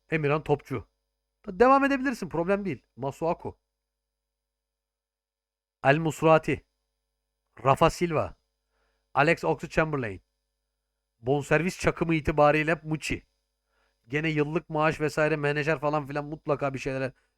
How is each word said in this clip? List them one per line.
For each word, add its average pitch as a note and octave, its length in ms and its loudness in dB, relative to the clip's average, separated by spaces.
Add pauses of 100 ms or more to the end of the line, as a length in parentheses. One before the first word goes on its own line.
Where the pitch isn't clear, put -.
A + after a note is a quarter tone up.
Emirhan D3+ 340 -2
Topçu. C3+ 440 -4 (600)
Devam B3 360 4
edebilirsin, C4 460 -2
problem F3+ 360 -2
değil. C#3+ 180 -8 (120)
Masuaku. C#3 600 -6 (2250)
El C#3 140 6
Musrati. D#3+ 680 2 (1000)
Rafa C3+ 260 6
Silva. D3 460 -4 (760)
Alex D#3+ 300 2
Oxlade-Chamberlain. D3+ 760 -2 (960)
Bonservis D3 600 0
çakımı E3 360 0
itibariyle D3+ 680 2
Muçi. D3+ 400 -6 (840)
Gene D3+ 220 -4
yıllık D3+ 400 -2
maaş D#3 320 0
vesaire, D3+ 340 0
menajer D3 440 -2
falan D3 280 -2
filan D3 180 -6
mutlaka C#3+ 480 -4
bir B2+ 60 -6
şeylere C3 340 -6 (240)